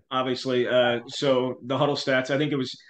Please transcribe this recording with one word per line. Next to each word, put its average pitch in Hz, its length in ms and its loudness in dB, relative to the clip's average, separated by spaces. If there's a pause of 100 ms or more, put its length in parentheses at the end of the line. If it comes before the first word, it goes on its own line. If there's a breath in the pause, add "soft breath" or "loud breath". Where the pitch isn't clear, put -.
obviously. 127 600 -2
Uh, 120 380 4
so 127 480 0 (100)
the 131 120 -2
Hudl 143 200 2
stats, 131 360 0
I 135 40 2
think 143 160 0
it - 20 0
was, 131 180 -4 (160 loud breath)